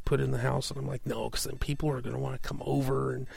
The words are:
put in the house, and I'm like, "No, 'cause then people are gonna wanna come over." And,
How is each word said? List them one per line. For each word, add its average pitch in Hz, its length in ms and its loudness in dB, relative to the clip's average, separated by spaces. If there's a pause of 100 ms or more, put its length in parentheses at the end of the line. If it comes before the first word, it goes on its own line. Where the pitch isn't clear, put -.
put 139 160 4
in 131 120 2
the 127 80 2
house, 131 320 0
and 135 80 -6
I'm 135 80 -4
like, 131 180 -4
"No, 113 240 -2
'cause - 140 0
then 131 140 -4
people 147 340 0
are 127 100 -2
gonna 123 160 -2
wanna 131 220 -2
come - 260 -2
over." 135 480 2
And, 127 240 -4